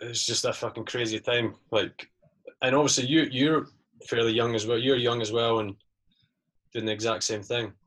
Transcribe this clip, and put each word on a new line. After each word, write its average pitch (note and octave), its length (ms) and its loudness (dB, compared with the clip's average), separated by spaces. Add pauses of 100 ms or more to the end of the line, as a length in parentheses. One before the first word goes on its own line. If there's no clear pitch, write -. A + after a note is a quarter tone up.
it's A#2 240 -4
just - 180 -2
a A#2+ 80 0
fucking A2+ 320 -8
crazy A2 360 -4
time. A#2+ 340 -2 (160)
Like, G2+ 380 -2 (540)
and B2+ 120 2
obviously C3+ 320 2
you, D3+ 240 4
you're C#3+ 380 2 (400)
fairly A#2 240 2
young A#2 240 2
as G#2 100 -2
well. A#2 120 2
You're C3 180 4
young A#2+ 260 2
as G#2+ 100 -4
well A#2 280 2
and G2+ 160 -6 (960)
doing A2+ 140 -4
the G#2+ 60 0
exact A2 300 -2
same G#2+ 200 -4
thing. A2+ 300 -4 (140)